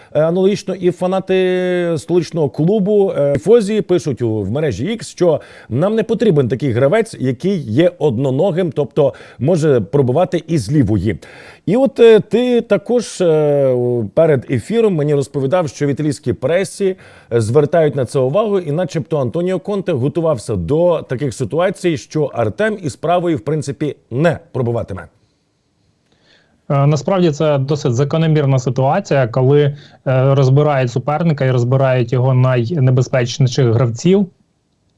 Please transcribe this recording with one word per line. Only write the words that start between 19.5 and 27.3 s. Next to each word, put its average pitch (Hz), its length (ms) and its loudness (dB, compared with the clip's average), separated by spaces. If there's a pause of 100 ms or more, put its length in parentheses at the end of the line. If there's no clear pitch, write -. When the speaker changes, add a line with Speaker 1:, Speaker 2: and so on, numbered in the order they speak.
Speaker 1:
Конте 196 340 -4
готувався 139 640 -2
до 151 520 0
таких 131 260 -4
ситуацій, 165 640 -2
що 151 280 -4
Артем 139 580 -2
із 147 140 -8
правої, 170 400 0
в 117 40 -4
принципі, 143 560 -6 (140)
не 139 280 0 (140)
пробиватиме. 113 500 -4 (1700)
Speaker 2:
Е, 139 160 2
насправді 175 440 2